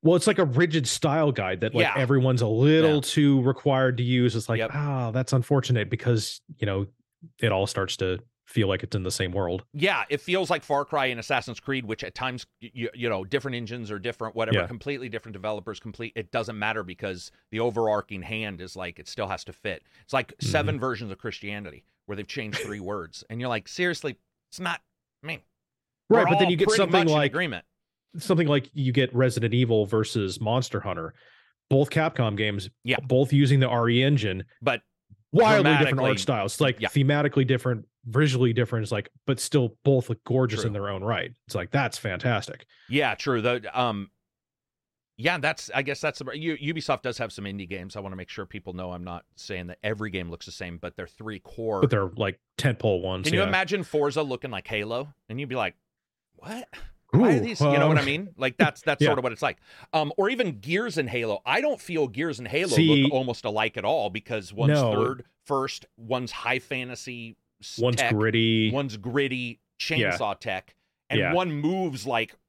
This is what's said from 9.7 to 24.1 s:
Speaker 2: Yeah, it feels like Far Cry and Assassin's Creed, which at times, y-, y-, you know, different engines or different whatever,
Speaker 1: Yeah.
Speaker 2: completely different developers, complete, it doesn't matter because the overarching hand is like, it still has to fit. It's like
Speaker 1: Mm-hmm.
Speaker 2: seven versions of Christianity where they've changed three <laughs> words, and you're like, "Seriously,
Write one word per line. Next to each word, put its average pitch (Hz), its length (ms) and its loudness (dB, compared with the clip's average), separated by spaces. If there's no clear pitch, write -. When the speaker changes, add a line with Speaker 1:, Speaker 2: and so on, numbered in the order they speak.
Speaker 2:
Yeah, 151 380 0
it 143 100 -2
feels 175 300 -2
like 165 120 0
Far 143 220 -2
Cry 139 220 -2
and 123 120 -4
Assassin's 120 400 -4
Creed, 131 280 -6
which 110 180 -8
at 98 100 -12
times, 127 320 -8
y-, 113 160 -20
y-, 117 160 -6
you 120 160 -4
know, 95 160 -2
different 131 300 -2
engines 117 360 -8
or 104 80 -8
different 110 380 -8
whatever, 110 220 2
Speaker 1:
Yeah. 87 80 0
Speaker 2:
completely 127 420 -8
different 113 240 -10
developers, 101 480 -8
complete, 113 340 -12
it 107 160 -10
doesn't 117 280 -6
matter 107 240 -2
because 90 480 -10
the 110 100 -4
overarching 107 600 0
hand 104 400 -8
is 92 160 -14
like, 90 220 -10
it - 100 -18
still 101 200 -6
has 95 160 -6
to 92 100 -16
fit. 90 280 -8
It's - 100 -14
like 131 240 -2
Speaker 1:
Mm-hmm. 135 140 -6
Speaker 2:
seven 147 280 0
versions 117 320 -4
of 95 60 -10
Christianity 101 680 -12
where 104 120 -10
they've 101 120 -10
changed 110 300 -8
three 104 220 -8
<laughs> - 0 -
words, 92 500 -8
and 113 100 -8
you're 127 80 -4
like, 113 180 -4
"Seriously, 170 500 -4